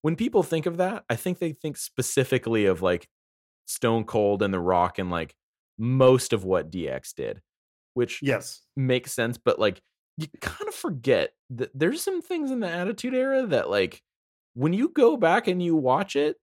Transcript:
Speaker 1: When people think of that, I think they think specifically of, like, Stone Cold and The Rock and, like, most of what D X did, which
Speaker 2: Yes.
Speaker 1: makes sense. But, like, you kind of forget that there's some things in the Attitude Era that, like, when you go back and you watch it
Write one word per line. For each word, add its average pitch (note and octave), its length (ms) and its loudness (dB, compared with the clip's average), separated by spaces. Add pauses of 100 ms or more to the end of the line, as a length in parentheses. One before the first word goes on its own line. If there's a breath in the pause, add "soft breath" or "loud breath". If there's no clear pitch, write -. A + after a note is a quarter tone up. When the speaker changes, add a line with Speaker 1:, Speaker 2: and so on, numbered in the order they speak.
Speaker 1:
When D#3+ 140 -2
people A3 280 0
think D#3+ 220 -2
of E3+ 120 -4
that, F#3+ 320 -2
I A#2 60 0
think F3+ 240 -6
they D#3+ 140 -4
think C#3+ 240 -10
specifically A#2+ 880 0
of, F2+ 160 2
like, F2+ 280 0 (580)
Stone A2+ 380 -2
Cold G#2 380 0
and G2 100 0
The F2+ 80 -2
Rock F2+ 380 2
and, F2+ 120 -4
like, E2 240 -6 (420)
most B2+ 560 6
of G2 120 -2
what E2+ 260 0
D E2 180 -6
X C2 240 -10
did, A1 280 -8 (540)
which A#2+ 260 -2
Speaker 2:
Yes. B2+ 400 -4 (140)
Speaker 1:
makes B2+ 380 0
sense. A#2 260 -2
But, - 200 2
like, G#2 220 0 (360)
you D#3 100 -10 (140)
kind - 280 -8
of - 60 -12
forget B2+ 600 0 (160)
that B2 240 -8
there's F#3+ 280 -2
some F#4 180 -4
things D#4 300 -6
in B3 100 -4
the F#3 80 -4
Attitude G3 460 -4
Era C4 320 0
that, A#2+ 220 0
like, F#2+ 340 -2 (520)
when D3+ 180 0
you B3+ 160 0
go C#4+ 280 4
back G#3 300 2
and F3+ 160 0
you E3+ 120 2
watch C#3+ 420 0
it D3 260 0